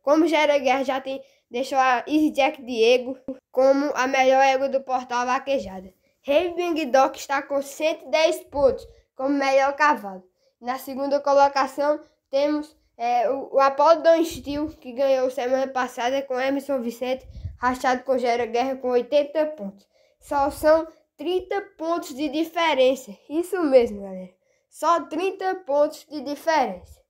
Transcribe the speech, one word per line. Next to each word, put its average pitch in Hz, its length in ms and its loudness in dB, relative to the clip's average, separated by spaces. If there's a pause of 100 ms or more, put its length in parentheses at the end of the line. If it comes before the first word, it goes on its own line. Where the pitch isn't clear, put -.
Como 311 260 2
Gera 294 300 2
Guerra 269 260 0
já 262 160 -4
tem, 269 240 -10 (260)
deixou 262 280 -4
a 254 280 2
Easy 302 260 2
Jack 277 300 0
Diego 240 560 2 (320)
como 277 460 4
a 247 100 0
melhor 269 380 4
égua 269 240 2
do 262 140 -2
Portal 254 440 -4
Vaquejada. 233 680 -4 (280)
Rei 339 320 0
Bing 339 340 -2
Doc 269 280 4
está 277 260 -6
com 277 200 -4
cento 311 460 -4
e - 20 -16
dez 320 340 2
pontos 277 420 0 (300)
como 269 140 -4
melhor 277 480 2
cavalo. 208 440 0 (380)
Na 247 180 -8
segunda 277 440 -4
colocação 277 800 2 (280)
temos, 294 480 -2 (200)
é, 240 320 0
o, 269 260 -6
o 269 60 4
Apollo 285 420 4
Don 330 220 6
Steel, 285 420 -8
que 254 240 -16
ganhou 254 400 0
semana 262 380 -2
passada 254 540 -2
com 254 140 -6
Emerson 269 440 -2
Vicente, 254 440 -6 (320)
rachado 254 460 -2
com 262 140 0
Gera 240 280 0
Guerra 247 300 -2
com 254 140 -6
oitenta 285 560 0
pontos. 208 420 -12 (320)
Só 285 320 -2
são 320 340 2 (300)
trinta 370 460 -4 (180)
pontos 330 340 -6
de 294 140 -4
diferença. 285 840 0 (180)
Isso 349 340 -4
mesmo, 233 380 2
galera. 185 280 -14 (400)
Só 330 360 0
trinta 381 500 -6 (100)
pontos 294 420 -2
de 285 140 -12
diferença. 277 760 -4 (120)